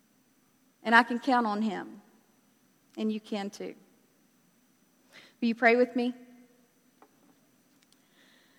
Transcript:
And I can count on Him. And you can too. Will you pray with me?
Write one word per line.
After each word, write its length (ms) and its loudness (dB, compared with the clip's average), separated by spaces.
And 100 0
I 80 8
can 160 -2
count 300 0
on 140 -4
Him. 380 -8
And 140 -2
you 80 -4
can 320 -8
too. 240 -14
Will 80 0
you 80 0
pray 180 6
with 220 2
me? 180 -2